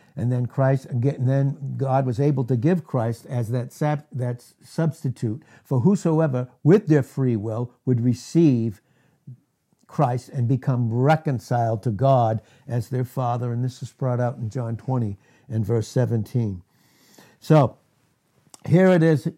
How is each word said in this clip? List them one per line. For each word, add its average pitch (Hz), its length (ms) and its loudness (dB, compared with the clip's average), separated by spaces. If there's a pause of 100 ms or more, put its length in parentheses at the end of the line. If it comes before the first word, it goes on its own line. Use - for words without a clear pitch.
(160)
And 120 160 -2
then 123 140 -2
Christ, 135 400 0
and 123 160 -4
get, 135 180 -2
and 123 80 0
then 139 480 -2
God 131 300 0
was 120 120 -2
able 139 280 0
to 131 100 0
give 156 300 0
Christ 117 400 -4
as 120 240 -6
that 123 240 -6
sap-, 151 400 -4
that 123 240 -6
s-, - 160 -20 (100)
substitute 135 800 -4 (220)
for 127 160 0
whosoever, 156 640 0 (160)
with 180 240 4
their 151 160 4
free 131 320 -2
will, 110 380 -6 (120)
would 127 140 2
receive 123 840 0 (1040)
Christ 127 440 -2
and 123 180 -2
become 123 460 0
reconciled 123 920 0
to 120 80 -2
God 117 500 2 (280)
as 120 180 -4
their 127 160 -4
Father. 120 480 -4
And 120 100 -4
this 127 220 -6
is 123 80 -14
brought 123 300 -4
out 123 160 -4
in 113 120 -8
John 117 280 -6
twenty 113 400 -4 (320)
and 113 160 -2
verse 110 240 -2
seventeen. 113 720 -2 (800)
So, 147 340 4 (880)
here 185 220 4
it 180 160 4
is, 160 340 2